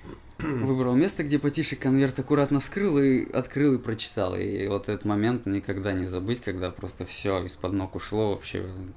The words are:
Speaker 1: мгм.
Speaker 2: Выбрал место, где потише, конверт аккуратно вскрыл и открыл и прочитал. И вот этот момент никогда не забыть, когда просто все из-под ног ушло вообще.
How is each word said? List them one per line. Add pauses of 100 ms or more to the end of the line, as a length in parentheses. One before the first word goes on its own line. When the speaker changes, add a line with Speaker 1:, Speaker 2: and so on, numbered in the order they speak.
(400)
Speaker 1:
мгм.
Speaker 2:
Выбрал
место,
где
потише,
конверт
аккуратно
вскрыл
и
открыл
и
прочитал.
И
вот
этот
момент
никогда
не
забыть,
когда
просто
все
из-под
ног
ушло
вообще. (340)